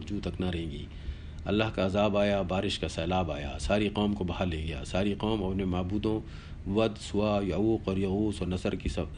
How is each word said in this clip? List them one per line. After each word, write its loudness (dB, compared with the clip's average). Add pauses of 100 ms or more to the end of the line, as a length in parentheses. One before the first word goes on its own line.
جوں -4
تک -4
نہ 0
رینگی۔ -4 (600)
اللہ 4 (120)
کا 2
عذاب 4
آیا، 4
بارش 0
کا -2
سیلاب 0
آیا، -6
ساری 2
قوم 2
کو -2
بہا -2
لے -2
گیا۔ -4
ساری 0
قوم 0
اپنے 0
معبودوں 0 (500)
ود، 4
سوا، 2
یعوق 2
اور 2
یغوث 2
اور -2
نصر 0
کی -2
س-، -2 (180)